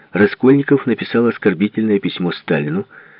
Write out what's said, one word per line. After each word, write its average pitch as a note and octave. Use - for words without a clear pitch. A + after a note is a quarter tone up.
Раскольников C3
написал A#2
оскорбительное G#2
письмо F2
Сталину, E2+